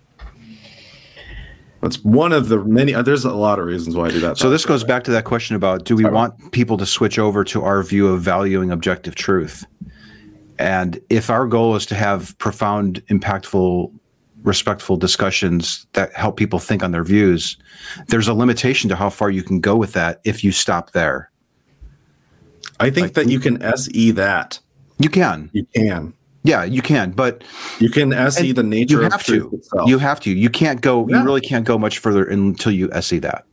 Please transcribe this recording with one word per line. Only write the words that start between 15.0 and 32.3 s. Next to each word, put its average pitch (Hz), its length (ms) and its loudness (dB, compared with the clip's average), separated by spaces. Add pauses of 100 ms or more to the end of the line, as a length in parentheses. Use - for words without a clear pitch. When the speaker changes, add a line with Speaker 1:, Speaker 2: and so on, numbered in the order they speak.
Speaker 2:
that - 220 -2
help - 240 -2
people 98 200 0
think 98 240 -4
on 92 100 -2
their 85 120 -2
views, 92 540 2 (500)
there's 113 200 2
a 117 60 2
limitation 120 540 2
to 92 80 -2
how 98 140 0
far 104 200 -2
you 95 120 -2
can 92 180 -2
go 101 160 2
with 110 160 0
that 85 320 -2
if 107 180 -4
you 101 100 2
stop - 400 -2
there. 73 380 -2 (1500)
Speaker 1:
I 117 80 2
think 151 200 0
Speaker 2:
Like, - 60 -10
Speaker 1:
that - 140 2
you 131 120 2
can 127 220 0
S 131 300 -2
E 113 200 4
that. 95 460 -2 (400)
Speaker 2:
You 147 120 2
can. 90 420 0
Speaker 1:
You 98 220 -4
can. 92 400 -2 (300)
Speaker 2:
Yeah, 135 180 4
you 123 200 -2
can, 107 300 0
but 123 300 -2 (380)
Speaker 1:
You 117 80 4
can 139 240 2
S 135 280 0
E 151 100 2
Speaker 2:
and 123 80 -2
Speaker 1:
the 123 40 4
nature 117 380 2
Speaker 2:
you - 60 4
Speaker 1:
of - 60 0
Speaker 2:
have - 120 -2
Speaker 1:
truth - 260 0
Speaker 2:
to. - 60 -8
Speaker 1:
itself. 98 320 -2
Speaker 2:
You 131 100 6
have 143 220 0
to. 104 100 -2
You 101 200 2
can't 135 320 0
go, 120 260 2
you 123 80 2
Speaker 1:
Yeah. 123 80 4
Speaker 2:
really 135 160 2
can't 127 260 -2
go 117 120 2
much 107 200 -2
further 101 260 2
until 98 460 0